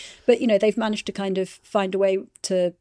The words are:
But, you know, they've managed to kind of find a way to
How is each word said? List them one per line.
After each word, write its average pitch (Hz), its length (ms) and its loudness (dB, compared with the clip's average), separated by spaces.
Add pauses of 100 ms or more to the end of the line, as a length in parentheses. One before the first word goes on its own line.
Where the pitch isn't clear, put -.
(260)
But, 240 160 4
you 247 60 0
know, 208 100 4
they've 214 200 2
managed 214 300 -2
to 196 40 -6
kind 196 260 -4
of 185 120 -4
find 196 460 -4
a - 20 -2
way 196 220 2 (240)
to 180 380 0